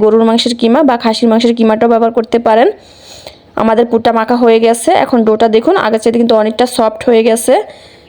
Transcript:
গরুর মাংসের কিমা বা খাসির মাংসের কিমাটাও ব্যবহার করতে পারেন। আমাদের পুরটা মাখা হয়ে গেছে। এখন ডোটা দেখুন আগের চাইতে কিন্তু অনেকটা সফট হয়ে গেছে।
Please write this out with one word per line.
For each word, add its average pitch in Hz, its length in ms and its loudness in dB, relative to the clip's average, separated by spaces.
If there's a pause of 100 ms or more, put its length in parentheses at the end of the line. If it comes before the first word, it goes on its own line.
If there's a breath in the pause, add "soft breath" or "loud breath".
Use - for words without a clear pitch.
গরুর 220 240 2
মাংসের 233 340 -2
কিমা 233 180 2 (100)
বা 247 140 0
খাসির 226 280 0
মাংসের 233 260 2
কিমাটাও 226 360 0
ব্যবহার 226 240 0
করতে 226 200 -2 (100)
পারেন। 233 200 2 (920 loud breath)
আমাদের 220 300 0
পুরটা 226 280 0
মাখা 226 240 -2
হয়ে 226 220 4
গেছে। 233 260 0 (120)
এখন - 140 -2 (100)
ডোটা 220 280 0
দেখুন 233 200 2 (100)
আগের 220 180 -2
চাইতে 226 180 0
কিন্তু 233 200 0
অনেকটা 226 240 -2 (100)
সফট 220 320 -2
হয়ে 233 200 2
গেছে। 226 260 0 (560 loud breath)